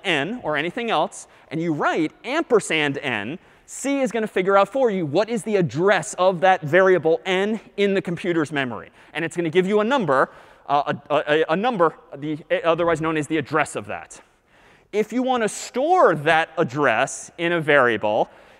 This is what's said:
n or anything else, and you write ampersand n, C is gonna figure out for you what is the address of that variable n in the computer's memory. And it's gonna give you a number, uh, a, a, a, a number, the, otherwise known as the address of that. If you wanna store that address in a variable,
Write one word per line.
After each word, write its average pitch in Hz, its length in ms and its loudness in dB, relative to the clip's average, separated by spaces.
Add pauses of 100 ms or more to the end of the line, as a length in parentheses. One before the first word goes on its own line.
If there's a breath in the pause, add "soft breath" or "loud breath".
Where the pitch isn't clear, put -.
n 175 380 -2
or 151 120 -4
anything 180 340 -4
else, 170 380 -4 (240 soft breath)
and 160 100 -4
you 170 120 -2
write 190 400 -2 (100)
ampersand 190 760 0
n, 120 380 -6 (280 soft breath)
C 277 340 -4
is 247 140 -2
gonna 220 140 -2
figure 196 280 0
out 196 140 4
for 262 200 0
you 190 160 -2
what 170 220 0
is 226 160 -4
the 214 140 0
address 170 560 0
of 180 260 0
that 185 220 2
variable 165 640 4
n 190 340 -2 (160)
in 202 180 0
the 185 80 0
computer's 165 520 -4
memory. 120 380 -6 (200 loud breath)
And 160 140 -6
it's 160 100 -8
gonna 170 140 -2
give 180 180 2
you 208 140 2
a - 20 0
number, 175 460 2 (380 loud breath)
uh, 143 260 0 (160)
a, 147 40 -2
a, 151 280 2
a, 156 80 0
a 160 80 0
number, 185 380 0 (200)
the, 147 240 -8 (240)
otherwise 165 380 0
known 160 160 -2
as 151 100 -4
the 160 80 -4
address 147 400 -2
of 107 120 -10
that. 87 340 -14 (720 soft breath)
If 208 180 -2
you 247 100 0
wanna 247 280 0
store 285 640 2
that 160 420 2
address 135 800 0
in 170 140 -2
a 170 80 0
variable, 123 680 2 (300 loud breath)